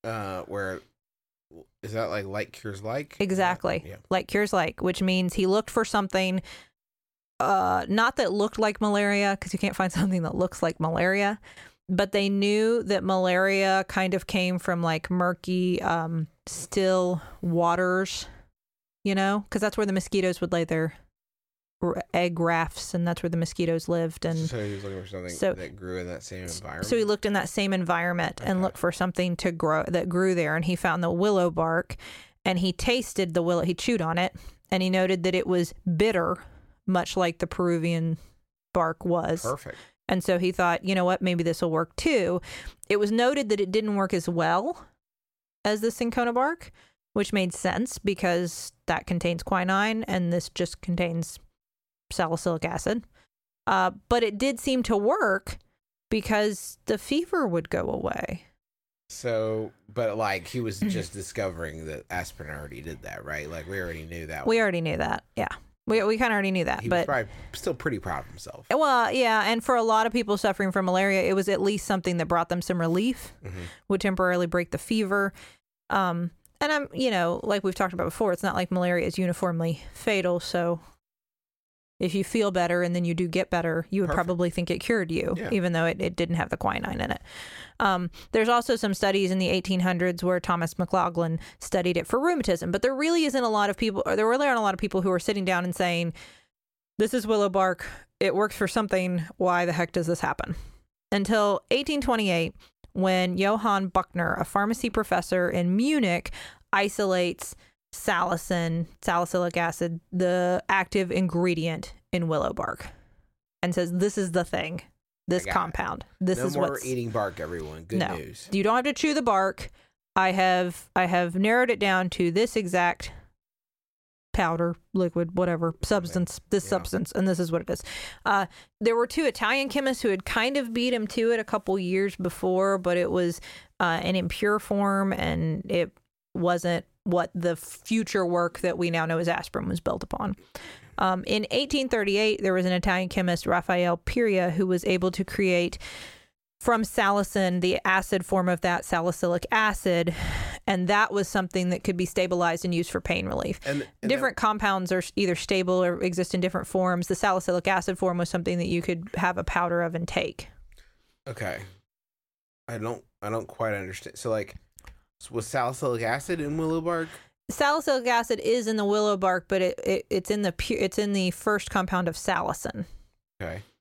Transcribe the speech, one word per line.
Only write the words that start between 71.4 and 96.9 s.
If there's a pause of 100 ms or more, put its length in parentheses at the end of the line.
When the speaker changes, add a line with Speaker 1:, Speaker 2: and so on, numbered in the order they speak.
Speaker 2:
at
least
something
that
brought
them
some
relief, (100)
Speaker 1:
Mm-hmm. (300)
Speaker 2:
would
temporarily
break
the
fever. (600)
Um, (280)
and
I'm,
you
know,
like
we've
talked
about
before,
it's
not
like
malaria
is
uniformly (100)
fatal,
so (1160)
if
you
feel
better
and
then
you
do
get
better,
you
would
Speaker 1:
Perfect.
Speaker 2:
probably
think
it
cured
you,
Speaker 1:
Yeah.
Speaker 2:
even
though
it,
it
didn't
have
the
quinine
in
it. (580)
Um, (220)
there's
also
some
studies
in
the
eighteen
hundreds
where
Thomas
McLaughlin (200)
studied
it
for
rheumatism,
but
there
really
isn't
a
lot
of
people,
or
there
really
aren't
a
lot
of
people
who
are
sitting
down
and
saying, (880)